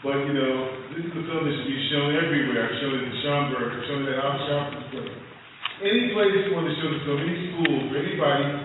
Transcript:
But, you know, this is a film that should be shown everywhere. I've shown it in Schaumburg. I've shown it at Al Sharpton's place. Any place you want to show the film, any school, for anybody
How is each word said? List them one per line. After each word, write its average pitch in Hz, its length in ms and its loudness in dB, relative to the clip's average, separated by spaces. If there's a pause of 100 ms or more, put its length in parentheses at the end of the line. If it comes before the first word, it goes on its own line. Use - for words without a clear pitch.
But, 139 240 2
you 147 80 2
know, 131 180 2 (380)
this 170 160 -4
is 165 80 -6
a 160 80 -4
film 160 240 -2
that 139 80 2
should 139 160 -4
be 135 160 -2
shown 147 320 2
everywhere. 139 480 2
I've 127 160 -4
shown 135 160 0
it 123 80 -4
in 120 60 -6 (100)
Schaumburg. 135 480 0
I've - 160 -6
shown 143 160 -2
it 131 80 -2
at 131 80 0
Al 139 240 0
Sharpton's 143 480 -2
place. 123 240 -8 (720)
Any 226 240 4
place 202 240 4
you - 160 4
want 165 160 2
to 147 160 0
show 151 80 0
the 139 160 -2
film, 143 160 0
any 175 320 -2
school, 151 200 4 (120)
for - 80 -2
anybody 143 500 2 (200)